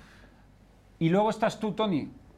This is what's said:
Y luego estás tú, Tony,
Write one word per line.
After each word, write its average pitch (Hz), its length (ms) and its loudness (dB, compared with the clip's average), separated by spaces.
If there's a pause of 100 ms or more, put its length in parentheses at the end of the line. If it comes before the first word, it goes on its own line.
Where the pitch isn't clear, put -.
(1000)
Y 160 100 2
luego 208 220 4
estás 214 300 -2
tú, 214 120 -2
Tony, 175 380 -2 (280)